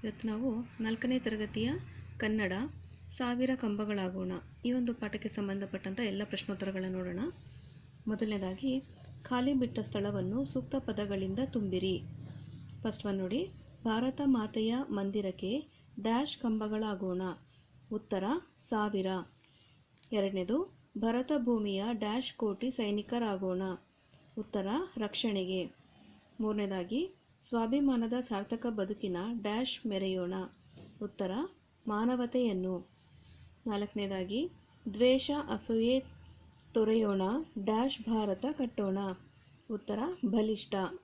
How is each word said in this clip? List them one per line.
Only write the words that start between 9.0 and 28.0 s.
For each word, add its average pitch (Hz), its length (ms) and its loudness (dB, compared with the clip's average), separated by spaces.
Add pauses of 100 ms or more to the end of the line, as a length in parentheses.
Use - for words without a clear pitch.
ಖಾಲಿ 254 320 2
ಬಿಟ್ಟ 247 260 2
ಸ್ಥಳವನ್ನು 202 680 0
ಸೂಕ್ತ 262 300 -4
ಪದಗಳಿಂದ 196 680 0
ತುಂಬಿರಿ. 190 560 0 (800)
ಫಸ್ಟ್ 214 240 -2
ಒನ್ 196 120 0
ನೋಡಿ, 220 340 -2 (340)
ಭಾರತ 247 400 2
ಮಾತೆಯ 226 500 4 (140)
ಮಂದಿರಕ್ಕೆ 196 760 -2 (340)
ಡ್ಯಾಶ್ 233 380 2
ಕಂಬಗಳಾಗೋಣ. 214 840 0 (680)
ಉತ್ತರ 196 320 -2 (340)
ಸಾವಿರ. 208 500 0 (1040)
ಎರಡನೇದು, 196 680 0 (200)
ಭರತ 233 400 2
ಭೂಮಿಯ 214 540 2
ಡ್ಯಾಶ್ 220 420 -2
ಕೋಟಿ 226 380 0
ಸೈನಿಕರಾಗೋಣ. 208 880 0 (760)
ಉತ್ತರ 208 300 -2 (300)
ರಕ್ಷಣೆಗೆ. 196 680 0 (760)
ಮೂರನೇದಾಗಿ, 214 720 0 (300)
ಸ್ವಾಭಿಮಾನದ 233 800 2